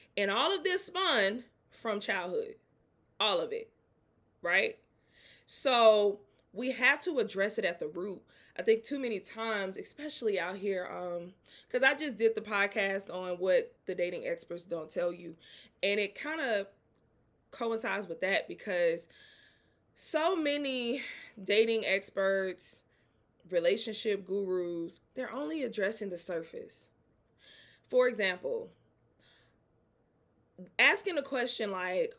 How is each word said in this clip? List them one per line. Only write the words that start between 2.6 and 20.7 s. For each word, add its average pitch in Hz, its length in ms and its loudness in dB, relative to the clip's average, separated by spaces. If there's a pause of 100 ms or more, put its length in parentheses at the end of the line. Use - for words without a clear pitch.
All 196 200 2
of 151 140 -2
it. - 160 -8 (720)
Right? 175 360 2 (680)
So 214 720 6 (340)
we 254 180 -2
have 254 300 4
to 302 180 0
address 196 380 0
it 202 80 0
at 170 140 -2
the 151 80 -4
root. 175 340 -8 (360)
I - 40 -4
think 220 220 4
too 277 160 -6
many 226 200 -4
times, 208 580 -4
especially 226 600 -4
out 180 160 -4
here, 190 300 -2
um, 175 480 -8 (360)
'cause 247 140 0
I 277 100 8
just 285 240 -4
did 226 180 4
the 214 60 -4
podcast 202 720 -2
on 180 260 -6
what 180 340 2 (120)
the 180 100 -6
dating 175 320 -4
experts 170 380 -8
don't 165 240 -8
tell 175 240 -2
you. 175 240 -14 (440)
And 202 180 2
it 196 160 -2
kinda 262 520 -2 (840)
coincides 220 560 -4
with 165 140 -10
that 185 260 0
because 175 600 0 (880)
so 330 400 0
many 277 680 -2 (380)